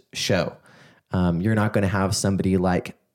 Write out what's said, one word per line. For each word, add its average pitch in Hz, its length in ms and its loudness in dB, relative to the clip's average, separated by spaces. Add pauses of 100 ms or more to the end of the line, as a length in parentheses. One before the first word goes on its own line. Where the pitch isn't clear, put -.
(140)
show. - 420 -2 (560)
Um, 87 300 0
you're 110 140 2
not 104 180 0
gonna 101 140 0
have 95 280 0
somebody 95 420 0
like, 90 380 0 (200)